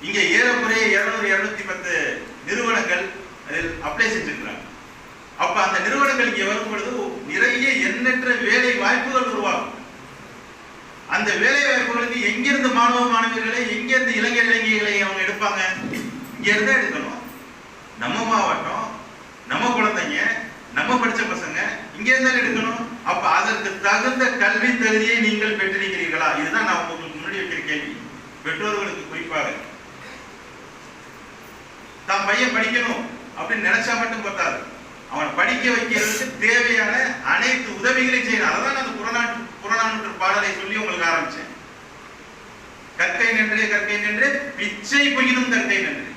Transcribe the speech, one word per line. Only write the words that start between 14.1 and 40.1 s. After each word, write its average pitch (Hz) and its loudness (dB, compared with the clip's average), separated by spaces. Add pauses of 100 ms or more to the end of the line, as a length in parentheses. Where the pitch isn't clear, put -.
இளைஞர் 240 4
இளைஞர்களை 214 2 (120)
அவங்க 190 -2
எடுப்பாங்க? - 0 (760)
இங்க - -2
இருந்தே 208 4
எடுக்கணும். - -2 (840)
நம்ம 202 -2 (120)
மாவட்டம், - 0 (680)
நம்ம 240 0 (120)
குழந்தைங்க, - 0 (560)
நம்ம 247 2
படிச்ச 226 2 (100)
பசங்க - -4 (380)
இங்க 220 0
இருந்தாலும் 254 4
எடுக்கணும். 233 0 (300)
அப்ப 175 0 (160)
அதற்கு 196 0 (180)
தகுந்த 247 4 (200)
கல்வி 214 4 (140)
தகுதியை 220 4
நீங்கள் 214 2
பெற்றிருக்கிறீர்களா? 180 0 (100)
இதுதான் 226 0
நான் - 2 (120)
உங்களுக்கு 165 -10
முன்னாடி 190 -6
வைக்கிற - -4
கேள்வி. 147 -4 (520)
பெற்றோர்களுக்கு 202 -2
குறிப்பாக, - -4 (2500)
தான் 196 2
பையன் 233 4
படிக்கணும் 233 0 (340)
அப்படின்னு 214 0
நினைச்சா 233 4
மட்டும் 220 -2
பத்தாது, - -2 (520)
அவனை 147 -2
படிக்க 254 2 (100)
வைக்கிறதுக்கு 214 0 (200)
தேவையான 240 4 (400)
அனைத்து 254 2 (100)
உதவிகளையும் 254 2
செய்யணும். 214 2
அதான் 277 0
அந்த - -4
புறநானூ-, 233 -2 (160)
புறநானூற்று 220 0 (100)